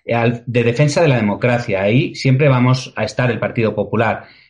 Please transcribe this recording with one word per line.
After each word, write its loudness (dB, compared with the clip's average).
eh, -4
al, 0
de 0
defensa 2
de 4
la 4
democracia. 0
Ahí 2
siempre 2
vamos 2
a -4
estar -2
el -2
Partido -2
Popular. -2